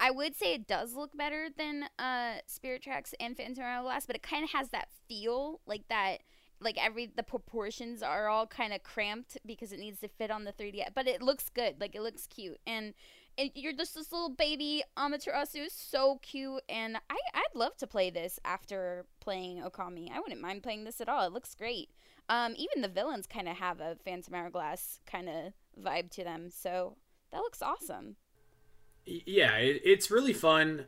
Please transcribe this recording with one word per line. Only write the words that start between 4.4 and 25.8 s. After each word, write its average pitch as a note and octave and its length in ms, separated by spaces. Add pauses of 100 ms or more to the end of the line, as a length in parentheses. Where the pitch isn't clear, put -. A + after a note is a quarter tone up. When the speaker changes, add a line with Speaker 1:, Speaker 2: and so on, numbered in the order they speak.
Speaker 1:
has C#4 220
that - 180 (200)
feel, A#3+ 580
like, G#3 220
that, G3 300 (400)
like, A3+ 240
every, A3+ 240
the A3+ 160
proportions A#3 800
are G3+ 260
all A3 180
kinda G#3+ 320
cramped G#3+ 680
because G#3+ 280
it G3 60
needs G3+ 220
to G#3+ 80
fit G#3+ 220
on G#3+ 140
the G3+ 80
three G#3 200
D G3 100
S, - 120
but B3+ 120
it B3 160
looks C4+ 260
good. G#3+ 320
Like, G3+ 140
it G#3 80
looks A3+ 240
cute. F#3 400
And, G#3+ 280 (440)
and C4+ 160
you're C#4+ 180
just D4+ 220
this D#4 180
little E4+ 160
baby D4+ 560 (120)
Amaterasu, C#4+ 720
so C4+ 520
cute. C4+ 460
And A3+ 300 (120)
I, D4+ 60 (180)
I'd G#4 200
love C4 240
to - 80
play F#3+ 240
this F3 340
after F3+ 640 (140)
playing F3+ 420
Okami. F3 500
I C#4+ 80
wouldn't A3+ 200
mind F#3+ 220
playing G#3+ 220
this A3+ 160
at A3 80
all. A#3+ 180
It F3 60
looks A#3+ 220
great. A3+ 340 (400)
Um, F3+ 280
even E4 260
the G3+ 60
villains G#3 380
kinda F3 280
have F3+ 260
a D#3+ 240
Phantom F3+ 280
Hourglass F3 760
kinda F3 480 (260)